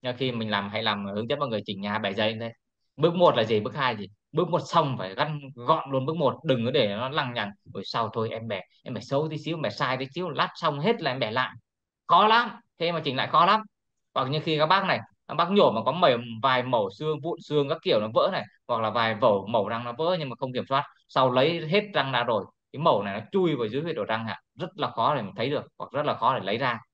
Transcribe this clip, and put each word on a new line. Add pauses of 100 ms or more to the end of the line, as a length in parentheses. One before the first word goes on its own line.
Nhưng
khi
mình
làm,
hay
làm
hướng
dẫn
mọi
người
chỉnh
nhà
bẻ
dây
như
thế. (440)
Bước
một
là
gì?
Bước
hai
gì? (260)
Bước
một
xong
phải
găn (140)
gọn
luôn
bước
một,
đừng
có
để
nó
lằng
nhằng. (240)
"Buổi
sau
thôi
em
bẻ, (240)
em
bẻ
xấu
tí
xíu,
em
bẻ
sai
tí
xíu,
lát
xong
hết
là
em
bẻ
lại." (580)
Khó
lắm, (280)
thế
mà
chỉnh
lại
khó
lắm. (540)
Hoặc
như
khi
các
bác
này, (280)
các
bác
nhổ
mà
có
mẩy, (260)
vài
mẩu
xương,
vụn (100)
xương
các
kiểu
nó
vỡ
này, (240)
hoặc
là
vài
vẩu,
mẩu
răng
nó
vỡ
nhưng
mà
không
kiểm
soát, (240)
sau
lấy
hết (120)
răng
ra
rồi, (280)
cái
mẩu
này
nó
chui
vào
dưới
huyệt
ổ
răng
ạ, (140)
rất
là
khó
để
mình
thấy
được, (140)
hoặc
rất
là
khó
để
lấy
ra. (140)